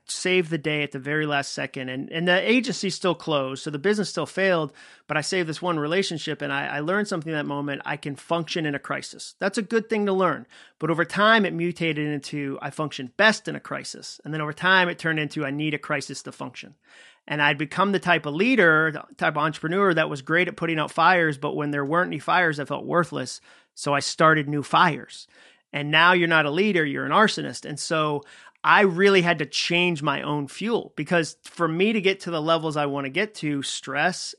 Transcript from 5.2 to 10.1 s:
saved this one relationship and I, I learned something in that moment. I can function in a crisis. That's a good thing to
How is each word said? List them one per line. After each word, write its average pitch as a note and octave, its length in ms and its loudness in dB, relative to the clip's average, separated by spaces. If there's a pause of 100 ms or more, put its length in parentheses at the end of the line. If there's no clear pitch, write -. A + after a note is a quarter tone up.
saved F3+ 260 -2
this D#3 140 -6
one E3+ 160 0
relationship D#3+ 640 -2
and C#3+ 100 -4
I, C#3+ 140 -4
I C#3+ 140 -6
learned G3 280 0
something E3 240 -4
in D#3 60 -2
that D3 80 -4
moment. C#3+ 400 -6
I D3 100 -4
can D3 180 -8
function E3 520 -4
in D3 80 -2
a C#3 40 -4
crisis. - 600 -10
That's G3 180 -2
a A#3 60 0
good A3 260 -2
thing G#3 160 0
to G3+ 80 0